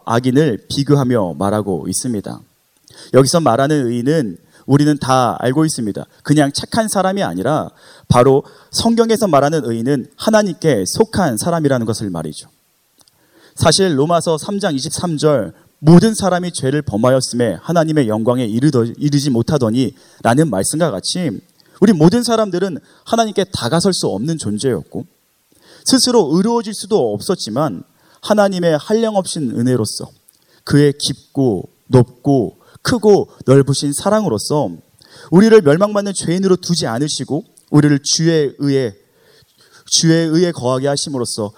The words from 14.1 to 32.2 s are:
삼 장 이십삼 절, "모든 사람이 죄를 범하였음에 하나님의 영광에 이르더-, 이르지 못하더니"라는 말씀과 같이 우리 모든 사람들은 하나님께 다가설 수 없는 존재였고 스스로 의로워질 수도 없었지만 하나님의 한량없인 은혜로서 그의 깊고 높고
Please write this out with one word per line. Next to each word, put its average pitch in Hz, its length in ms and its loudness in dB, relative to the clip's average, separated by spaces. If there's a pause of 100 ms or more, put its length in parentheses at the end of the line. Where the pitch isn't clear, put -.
삼 202 220 -6
장 185 160 -4
이십삼 156 420 -6
절, 131 360 0 (260)
"모든 175 340 6
사람이 180 400 -2
죄를 139 300 -2
범하였음에 120 800 0
하나님의 156 460 0
영광에 113 380 0
이르더-, 117 520 0
이르지 143 340 0
못하더니"라는 120 1200 0
말씀과 135 420 -2
같이 120 500 -6 (400)
우리 214 100 4
모든 180 320 4
사람들은 202 540 -2 (260)
하나님께 220 420 0
다가설 165 460 -2
수 170 160 -4
없는 117 300 -4
존재였고 107 680 -6 (800)
스스로 240 540 2
의로워질 220 360 -2
수도 185 400 -2
없었지만 113 720 -6 (380)
하나님의 185 560 0
한량없인 202 720 -2
은혜로서 117 580 -2 (540)
그의 143 340 4
깊고 127 720 -4 (200)
높고 127 680 2 (280)